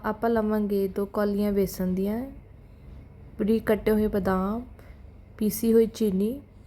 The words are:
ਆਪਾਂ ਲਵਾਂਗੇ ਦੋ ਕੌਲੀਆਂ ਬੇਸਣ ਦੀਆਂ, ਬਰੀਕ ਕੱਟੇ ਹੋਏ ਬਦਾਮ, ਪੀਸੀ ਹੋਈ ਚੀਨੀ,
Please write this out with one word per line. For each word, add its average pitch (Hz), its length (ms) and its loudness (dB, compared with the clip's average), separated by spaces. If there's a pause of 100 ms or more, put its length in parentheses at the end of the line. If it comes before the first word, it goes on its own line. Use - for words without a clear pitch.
ਆਪਾਂ 214 240 0
ਲਵਾਂਗੇ 214 580 0
ਦੋ 202 180 -2
ਕੌਲੀਆਂ 208 460 0
ਬੇਸਣ 190 360 0
ਦੀਆਂ, 202 380 -2 (1120)
ਬਰੀਕ 220 240 2
ਕੱਟੇ 214 280 2
ਹੋਏ 214 160 4
ਬਦਾਮ, 196 540 0 (760)
ਪੀਸੀ 220 360 0
ਹੋਈ 226 120 8
ਚੀਨੀ, 214 560 -2 (260)